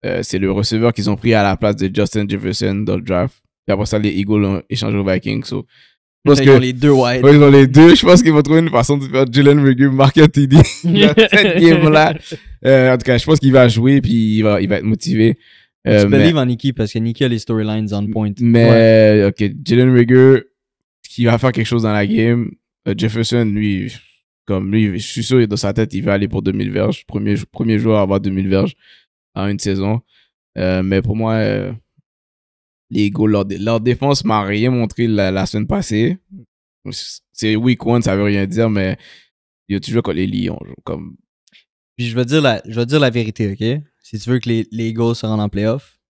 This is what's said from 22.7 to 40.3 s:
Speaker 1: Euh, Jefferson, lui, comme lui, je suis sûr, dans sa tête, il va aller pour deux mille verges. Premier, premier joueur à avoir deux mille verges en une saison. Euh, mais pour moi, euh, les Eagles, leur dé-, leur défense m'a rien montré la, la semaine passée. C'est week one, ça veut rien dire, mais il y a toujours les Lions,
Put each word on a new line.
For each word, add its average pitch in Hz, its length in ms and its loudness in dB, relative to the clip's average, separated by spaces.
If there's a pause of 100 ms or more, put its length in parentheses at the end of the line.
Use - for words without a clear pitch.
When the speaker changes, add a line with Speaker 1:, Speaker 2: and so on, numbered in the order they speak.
Speaker 1:
Euh, 101 80 -4
Jefferson, 113 480 -2
lui, 104 480 -4 (540)
comme 98 260 -4
lui, 104 260 -2
je 95 80 -10
suis - 160 -10
sûr, 123 240 2
dans 101 100 -6
sa 101 160 -6
tête, 110 220 -4
il 98 80 -6
va 98 120 -2
aller 101 140 -2
pour 95 140 -6
deux 98 100 -4
mille 101 200 -6
verges. 98 340 -4
Premier, 104 300 -4 (160)
premier 113 260 -2
joueur 110 200 0
à 101 40 0
avoir 98 180 -2
deux 101 100 -6
mille 95 180 -4
verges 95 260 -2 (600)
en 95 100 -6
une 101 140 -6
saison. 101 400 -4 (580)
Euh, 92 240 -2
mais 95 200 -2
pour 107 120 -4
moi, 113 200 -4
euh, 101 380 -4 (1160)
les - 160 -2
Eagles, 101 240 0
leur 101 140 0
dé-, 98 140 -10
leur 110 220 -4
défense 131 440 -2
m'a 107 200 -2
rien 107 260 -2
montré 120 380 -4
la, 101 220 -2
la 95 160 -4
semaine 107 200 -6
passée. 175 520 -4 (1120)
C'est 110 240 -4
week 117 280 -2
one, 117 180 0
ça 95 140 -2
veut 101 60 -2
rien 101 240 -2
dire, 110 240 -2
mais 98 260 -4 (720)
il 98 60 -4
y - 20 -4
a 95 40 -4
toujours 110 220 -4 (100)
les 90 140 -4
Lions, 98 380 -6